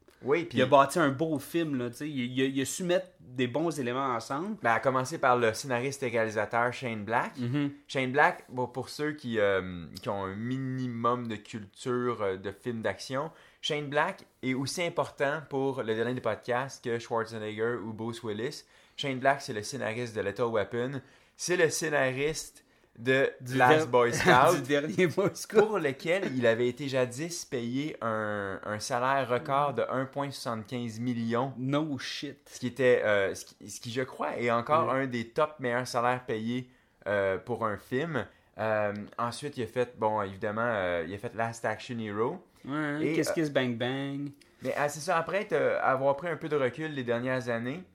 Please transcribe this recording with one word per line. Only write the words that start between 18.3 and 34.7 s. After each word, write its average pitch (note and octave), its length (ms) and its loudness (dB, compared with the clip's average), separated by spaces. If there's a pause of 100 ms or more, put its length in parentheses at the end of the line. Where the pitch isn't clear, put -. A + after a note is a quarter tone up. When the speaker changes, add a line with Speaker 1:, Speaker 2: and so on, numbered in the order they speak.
Speaker 1:
Shane C3+ 220 -4
Black, C3+ 240 4
c'est C3 100 -8
le G#2 100 -4
scénariste A2+ 540 -6
de G#2 60 -2
Lethal G2+ 240 0
Weapon. A#2+ 560 -2 (340)
C'est F3 220 -2
le E3 100 6
scénariste C#3+ 920 -2 (360)
de C3 320 4 (120)
Speaker 2:
Du B2+ 160 -4
Speaker 1:
Last C3+ 220 8
Speaker 2:
der-, D#3+ 80 0
Speaker 1:
Boy A#2+ 260 6
Speaker 2:
<laughs> - 0 -
Speaker 1:
Scout, D#3+ 400 8
Speaker 2:
du D3 80 0
dernier D3 440 2
Boy F3+ 280 2
Scout. - 320 4
Speaker 1:
pour G#3+ 120 0
lequel E3 560 0
il A#2+ 120 2
avait A#2 220 4
été C3+ 200 -4
jadis C3 560 -2
payé B2+ 560 -4
un, G#2+ 640 -2
un G#2+ 160 -4
salaire C3 480 0
record C3+ 460 0
de A2+ 160 2
un C3 160 -2
point C#3 240 -6
soixante-quinze A#2 680 -6
million. A#2 600 0
Speaker 2:
No C#3+ 400 0
shit. - 400 -8 (120)
Speaker 1:
Ce - 80 -16
qui B2 100 -4
était, B2 360 4
euh, G2+ 300 4
ce - 100 -12
qui, - 240 -20
ce - 140 -14
qui, A#2+ 80 -10
je A#2+ 100 -4
crois, D3+ 380 -6
est A#2+ 120 0
encore C#3+ 440 2